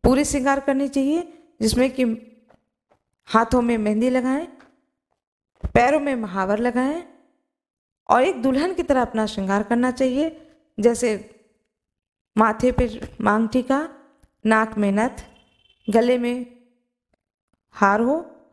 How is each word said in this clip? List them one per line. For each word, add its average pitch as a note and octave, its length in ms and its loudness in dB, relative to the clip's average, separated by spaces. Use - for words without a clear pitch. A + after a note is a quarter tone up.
पूरी C4+ 220 4
श्रृंगार C#4 340 0
करनी C#4 280 -2
चाहिए, C#4+ 460 -2
जिसमें A#3+ 300 2
कि A#3 340 -2
हाथों A#3 360 2
में A#3 160 0
मेहंदी G#3+ 320 0
लगाएं, C4 380 -2
पैरों C4+ 260 4
में C#4+ 160 -2
महावर G3 440 -2
लगाएं B3+ 440 -2
और B3 140 4
एक D4 180 -2
दुल्हन C#4 320 0
की F4+ 100 -4
तरह C4 180 0
अपना A3+ 240 -2
श्रृंगार G3+ 380 -2
करना A#3+ 280 0
चाहिए। C4 580 -2
जैसे A3+ 500 0
माथे A3 340 2
पे A#3+ 300 -2
मांग G#3+ 280 2
टीका, C4+ 400 0
नाक A3 320 0
में G3+ 140 0
नथ, G#3+ 180 0
गले A#3+ 280 4
में A#3+ 280 -4
हार G#3 300 2
हो D4 300 -2